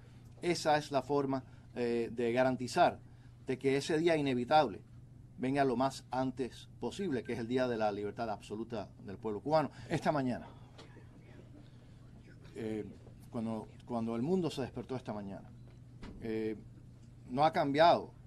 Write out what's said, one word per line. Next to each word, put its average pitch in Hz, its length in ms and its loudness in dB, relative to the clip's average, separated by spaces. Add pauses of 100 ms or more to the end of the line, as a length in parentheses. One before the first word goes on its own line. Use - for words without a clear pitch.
(420)
Esa 160 340 4
es 151 140 0
la 135 120 2
forma, 135 420 2 (320)
eh, 117 360 2
de 117 200 2
garantizar 127 680 4 (480)
de 127 120 0
que 135 180 4
ese 151 220 2
día 165 180 4
inevitable 139 640 4 (560)
venga 139 280 2
lo 123 120 2
más 135 340 0
antes 127 580 -4 (120)
posible, 127 420 -2
que 120 120 -4
es 110 40 -6
el 113 80 -4
día 127 220 2
de 120 80 0
la 107 160 2
libertad 104 380 -4
absoluta 107 580 -6 (160)
del 101 140 -10
pueblo 107 220 -4
cubano. 147 300 2 (180)
Esta 170 220 0
mañana, 131 380 0 (2000)
eh, 110 280 -4 (460)
cuando, 113 380 -4 (160)
cuando 113 320 -2
el 117 60 -2
mundo 170 280 2
se 139 120 -4
despertó 127 340 -6
esta 120 160 -6
mañana, 98 360 -8 (720)
eh, 110 360 -2 (760)
no 135 140 2
ha 160 80 6
cambiado, 147 600 6 (140)